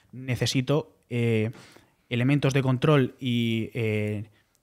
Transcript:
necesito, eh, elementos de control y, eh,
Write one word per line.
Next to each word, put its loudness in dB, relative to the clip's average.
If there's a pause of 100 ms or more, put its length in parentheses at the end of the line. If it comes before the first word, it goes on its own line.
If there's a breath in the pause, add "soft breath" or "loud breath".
(120)
necesito, -2 (120)
eh, 0 (580 loud breath)
elementos 0
de 2
control 2
y, 0
eh, -4 (340 soft breath)